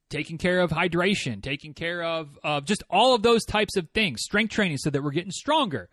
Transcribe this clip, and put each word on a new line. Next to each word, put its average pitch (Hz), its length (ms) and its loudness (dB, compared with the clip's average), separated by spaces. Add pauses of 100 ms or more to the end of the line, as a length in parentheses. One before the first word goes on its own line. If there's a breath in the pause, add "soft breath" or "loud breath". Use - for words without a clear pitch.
taking 156 280 -6
care 180 220 2
of 180 100 2
hydration, 170 720 0
taking 143 320 -8
care 170 300 -6
of, 160 400 -6
of 147 220 -2
just 196 240 -2
all 240 260 6
of 208 80 2
those 233 220 4
types 214 320 0
of 170 140 -2
things, 180 300 0
strength 214 300 0
training 175 260 0
so - 120 -2
that 139 120 0
we're 147 100 -2
getting 175 200 -4
stronger. 220 600 0